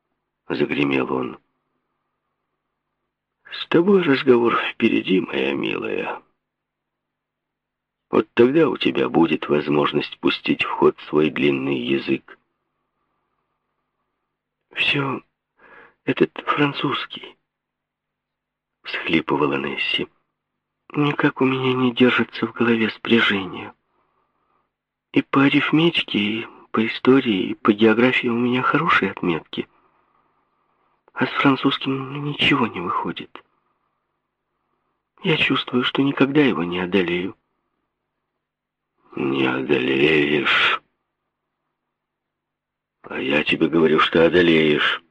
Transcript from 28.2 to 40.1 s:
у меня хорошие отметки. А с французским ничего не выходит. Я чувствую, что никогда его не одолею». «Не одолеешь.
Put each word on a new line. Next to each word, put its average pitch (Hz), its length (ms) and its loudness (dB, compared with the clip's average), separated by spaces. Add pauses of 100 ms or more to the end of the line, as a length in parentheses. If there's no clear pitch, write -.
у 117 100 -2
меня 123 240 -2
хорошие - 480 0
отметки. - 580 -6 (1500)
А 127 120 -2
с - 40 -10
французским 135 920 -2
ничего 143 460 0
не - 100 -10
выходит. - 640 -8 (1800)
Я 160 120 2
чувствую, 127 460 -2
что - 180 -2
никогда 139 420 2
его 87 200 0
не 87 160 -4
одолею». 90 580 -2 (1800)
«Не 67 300 -2
одолеешь. 69 1400 0 (2250)